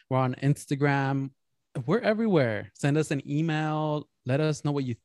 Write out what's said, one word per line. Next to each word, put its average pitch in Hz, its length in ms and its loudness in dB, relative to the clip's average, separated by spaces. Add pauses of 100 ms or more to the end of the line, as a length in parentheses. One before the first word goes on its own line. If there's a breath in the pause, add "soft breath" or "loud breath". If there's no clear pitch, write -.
(100)
We're 131 80 2
on 127 240 2
Instagram. 139 880 0 (560)
We're 196 140 2
everywhere. 165 720 2
Send 147 240 0
us 160 140 0
an 139 180 -2
email. 156 800 -2 (180)
Let 131 140 2
us 156 240 0
know 147 80 0
what 143 120 0
you 120 200 -4